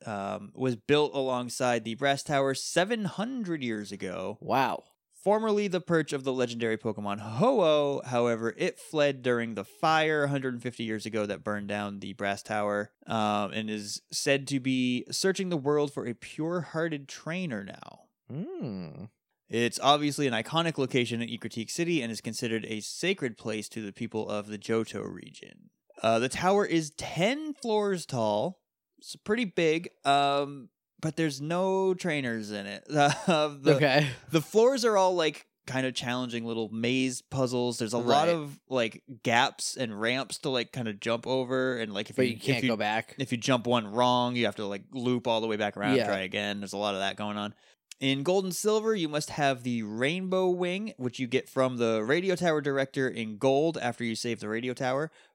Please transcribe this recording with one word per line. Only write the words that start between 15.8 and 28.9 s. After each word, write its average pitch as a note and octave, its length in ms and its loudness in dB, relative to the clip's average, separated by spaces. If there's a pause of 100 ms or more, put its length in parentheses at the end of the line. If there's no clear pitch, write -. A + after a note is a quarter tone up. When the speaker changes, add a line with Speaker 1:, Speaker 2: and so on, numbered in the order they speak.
Speaker 1:
for A#2 140 -6
a A#2+ 80 -6
pure-hearted D#3+ 920 -4
trainer D#3 560 -6
now. - 360 -16 (360)
Speaker 2:
Hmm. C#3 680 -8 (420)
Speaker 1:
It's A#2 360 0
obviously D3 440 4
an A#2+ 60 0
iconic D#3+ 440 0
location B2 440 0
in A#2 80 -4
Ecruteak A2+ 400 -8
City E3+ 320 0
and A#2 100 -4
is G#2 100 -8
considered A2+ 460 -4
a A2 120 -6
sacred D3 580 -4
place A2 320 -6
to A2 160 -10
the G2 60 -8
people G#2+ 380 -6
of G#2 180 -4
the G#2+ 100 -8
Johto A2+ 540 -2
region. - 580 -18 (320)
Uh, A2+ 180 4
the C3 100 0
tower F#3+ 360 2
is D#3+ 320 -2
ten C#4 560 -2
floors G#3 520 -2
tall. A#2 540 0 (380)